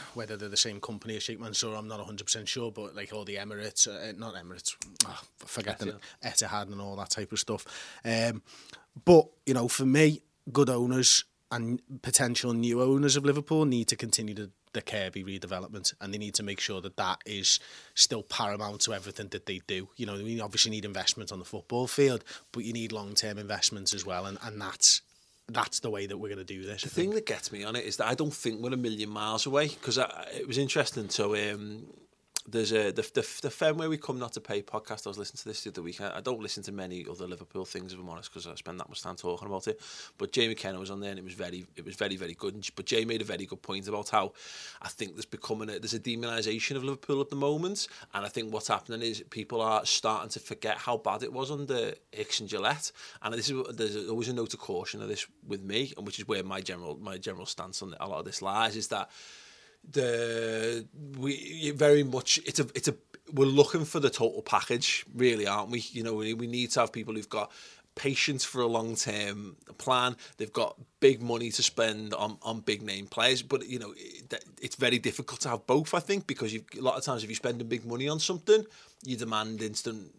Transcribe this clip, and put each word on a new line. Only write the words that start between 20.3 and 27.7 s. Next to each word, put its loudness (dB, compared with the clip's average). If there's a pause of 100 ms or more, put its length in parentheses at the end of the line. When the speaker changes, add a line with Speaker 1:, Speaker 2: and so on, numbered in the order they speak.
Speaker 1:
obviously 2
need -6
investment -2
on -8
the -10
football -4
field, 4 (300)
but -8
you -4
need -4
long-term -2
investments -2
as -4
well, -2
and, -8
and -10
that's, 4 (460)
that's -2
the -2
way -4
that -6
we're -6
gonna -8
do -10
this, -8
Speaker 2:
The -6
Speaker 1:
I -10
Speaker 2:
thing 0
Speaker 1:
think. 0
Speaker 2:
that -2
gets -4
me -6
on -4